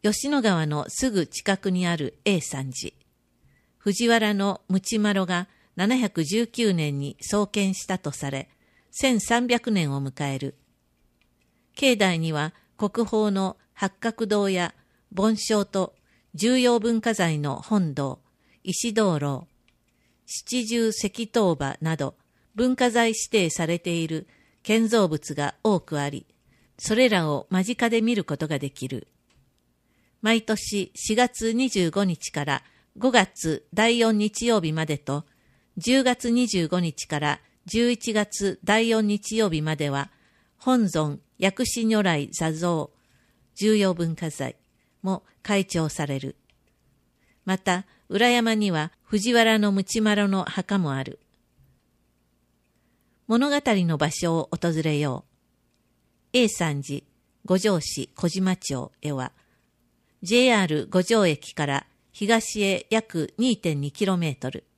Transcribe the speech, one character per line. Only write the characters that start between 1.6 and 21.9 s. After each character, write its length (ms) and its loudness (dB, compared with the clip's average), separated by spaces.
に 160 0
あ 100 0
る 280 -6
永 160 2
山 320 -8
寺。 220 -12
藤 300 0
原 260 4
の 340 0
鞭 300 0
麿 280 2
が 220 -2
七 200 2
百 280 0
十 220 0
九 260 0
年 260 -2
に 220 -6
創 260 0
建 280 -2
し 120 -10
た 120 -4
と 140 -6
さ 180 -6
れ、 180 -8
千 300 2
三 280 0
百 220 0
年 220 2
を 80 -2
迎 320 -6
え 60 -4
る。 160 -6
境 220 2
内 220 2
に 140 -2
は 220 -2
国 260 -2
宝 260 0
の 260 -2
八 160 -4
角 360 -4
堂 220 0
や 240 -2
梵 240 2
鐘 300 0
と 280 -4
重 240 2
要 200 4
文 220 0
化 120 0
財 260 0
の 180 -4
本 360 0
堂、 280 -4
石 320 -4
灯 240 2
籠、 300 -4
七 400 -6
十 240 0
石 400 -4
塔 260 2
場 280 -4
な 140 -2